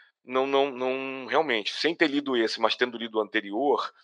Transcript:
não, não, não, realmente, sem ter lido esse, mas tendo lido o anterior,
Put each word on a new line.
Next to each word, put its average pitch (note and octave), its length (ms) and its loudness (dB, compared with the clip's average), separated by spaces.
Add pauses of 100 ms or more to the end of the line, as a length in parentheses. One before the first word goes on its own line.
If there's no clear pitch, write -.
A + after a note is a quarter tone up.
(260)
não, C3 200 0
não, C#3 240 2
não, C3 560 -6
realmente, A#2+ 480 0
sem D#3+ 220 0
ter D#3+ 120 4
lido C#3 280 0
esse, A2+ 240 2
mas A2 160 2
tendo B2 220 -2
lido A2 200 -6
o G#2+ 40 2
anterior, G#2+ 680 -2 (120)